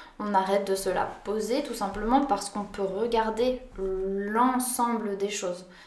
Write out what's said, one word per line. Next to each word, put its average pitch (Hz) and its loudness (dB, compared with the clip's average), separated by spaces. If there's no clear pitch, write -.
on 208 -4
arrête 196 4
de 190 2
se 190 -2
la 180 0
poser 214 -2
tout 254 -6
simplement 214 2
parce 202 0
qu'on 208 -4
peut - -6
regarder 226 0
l'ensemble 208 0
des 196 -2
choses. 180 -6